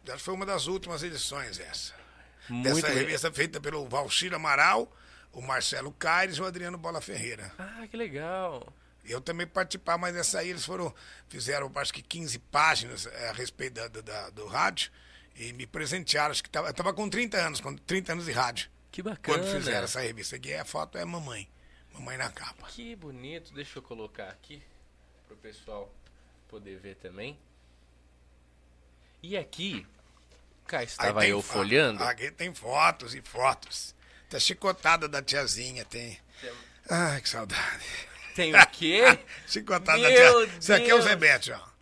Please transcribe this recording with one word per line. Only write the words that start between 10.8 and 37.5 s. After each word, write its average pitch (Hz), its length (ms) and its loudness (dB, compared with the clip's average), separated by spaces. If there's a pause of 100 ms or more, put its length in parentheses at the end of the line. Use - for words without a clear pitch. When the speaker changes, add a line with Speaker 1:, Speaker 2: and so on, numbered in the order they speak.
Speaker 1:
fizeram 135 480 -4
acho 139 180 -2
que - 80 -12
quinze 151 380 -8
páginas, 123 680 2
é, 117 240 -10
a - 20 -8
respeito 127 420 -8
da, 113 140 -8
da, 110 120 -14
da, 104 300 -12
do 104 160 -14
rádio 160 460 -2 (420)
e 117 200 -12
me 123 120 -12
presentearam, 151 640 0
acho - 140 -2
que - 60 -18
tava, 160 180 -2
eu 139 60 -6
tava 185 200 0
com 202 160 -4
trinta 220 260 -2
anos, 160 240 0
quando, 139 200 -10
trinta 185 320 -4
anos 170 140 -6
de 151 40 -6
rádio. 120 400 -2 (220)
Speaker 2:
Que 185 100 -10
bacana! 170 360 -2
Speaker 1:
Quando 190 120 -2
fizeram 139 320 -2
essa 127 180 -4
revista 113 360 -8
aqui, 127 180 -8
a 78 100 -6
foto - 340 -8
é - 60 -6
mamãe, 147 460 -10 (420)
mamãe 127 240 -12
na 131 140 -6
capa. - 380 -16
Speaker 2:
Que 233 260 -14
bonito, 151 580 -16
deixa 139 280 -14
eu - 20 -20
colocar 110 460 -14
aqui - 340 -20 (640)
pro 107 100 -20
pessoal 104 560 -14 (600)
poder 101 260 -14
ver 98 180 -16
também. 104 420 -12 (1800)
E 190 140 -6
aqui, 165 500 -6 (800)
cá 156 140 -4
Speaker 1:
Aí 120 40 -4
Speaker 2:
estava 104 360 0
Speaker 1:
tem 190 100 6
Speaker 2:
eu 101 120 2
Speaker 1:
fo-, - 120 -8
Speaker 2:
folhando. 107 500 4
Speaker 1:
aqui 127 260 -2
tem 170 240 -10
fotos 135 600 2
e 131 80 -14
fotos. - 720 -2 (340)
Tá 135 100 -8
chicotada 165 720 2
da 143 140 -4
tiazinha, 127 640 -2
tem. 117 340 -12 (220)
Speaker 2:
Tem. 123 120 -10 (380)
Speaker 1:
Ai, 165 300 0
que - 80 -2
saudade. - 560 -4 (500)